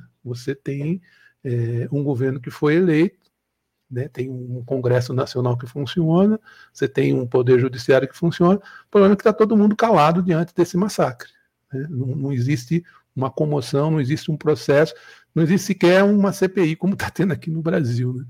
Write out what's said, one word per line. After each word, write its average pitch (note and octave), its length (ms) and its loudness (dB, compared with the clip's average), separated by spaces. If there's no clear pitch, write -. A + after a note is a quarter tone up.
Você B2 320 -8
tem, C#3+ 460 -6
é, A#2+ 480 -4
um D3 100 -2
governo C3 380 -2
que C3 100 -12
foi D3+ 260 0
eleito, E3+ 540 0
né? B2+ 180 -8
Tem C3 220 -8
um B2 340 -10
Congresso B2 500 -2
Nacional B2 440 -4
que B2 100 -12
funciona, E3+ 720 0
você - 160 -4
tem C#3 260 0
um C3 140 -2
Poder B2+ 320 4
Judiciário C3 480 0
que - 80 -14
funciona, F3 400 2
o - 340 -14
problema G3+ 260 6
é - 20 -8
que - 60 -10
tá G#3+ 100 4
todo G#3+ 240 2
mundo G#3 180 4
calado F3 480 2
diante E3+ 320 -2
desse F3 220 0
massacre, F3 520 -2
né? C3+ 160 -6
Não, C3+ 180 -6
não C#3 240 -4
existe C#3+ 540 -2
uma B2+ 160 -4
comoção, D3 640 -2
não D#3 80 0
existe C#3+ 320 -4
um D3+ 60 -4
processo, D3+ 560 2
não D#3+ 80 2
existe F3 240 0
sequer F#3 380 4
uma G3+ 260 2
C F#3+ 160 -2
P F#3+ 160 0
I D#3+ 140 0
como G3 180 -2
tá - 140 -8
tendo F3+ 240 -2
aqui - 160 -8
no D#3+ 120 -4
Brasil, B2+ 520 -2
né? B2+ 160 -10